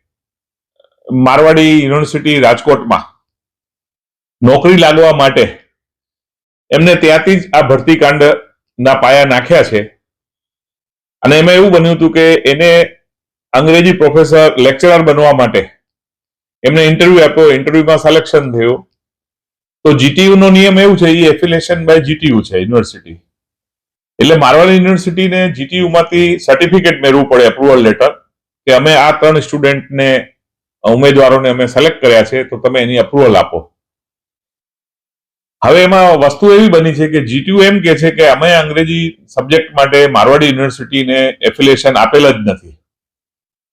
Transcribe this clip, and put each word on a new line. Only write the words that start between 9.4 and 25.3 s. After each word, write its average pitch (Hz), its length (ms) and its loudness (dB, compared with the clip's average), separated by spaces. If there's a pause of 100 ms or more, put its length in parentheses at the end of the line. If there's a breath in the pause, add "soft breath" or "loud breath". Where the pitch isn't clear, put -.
છે. 107 180 -4 (1400)
અને 143 180 0
એમાં 175 160 2
એવું 190 160 4
બન્યું 170 240 2
હતું 160 160 0
કે 165 220 2
એને 165 500 0 (680)
અંગ્રેજી 165 400 2
પ્રોફેસર, 156 640 2
લેક્ચરર 147 440 2
બનવા 147 300 2
માટે 113 380 -2 (960)
એમને 156 220 0
ઇન્ટરવ્યુ 160 440 2
આપ્યો, 156 220 2
ઇન્ટરવ્યુમાં 151 460 0
સિલેક્શન 156 540 -2
થયું. 117 380 -4 (960)
તો 151 100 2
જી 135 200 0
ટી 185 120 0
યુ 196 100 4
નો 196 140 2
નિયમ 190 300 2
એવું 196 180 2
છે, 175 80 0
એ 165 240 2
affiliation 165 600 -2
by 160 100 4
જી 147 160 -6
ટી 156 120 -6
યુ 113 140 0
છે 95 160 -8
યુનિવર્સિટી. 98 640 -6 (960)
એટલે 143 160 2
મારવાડી 156 380 2
યુનિવર્સિટીને 185 800 -2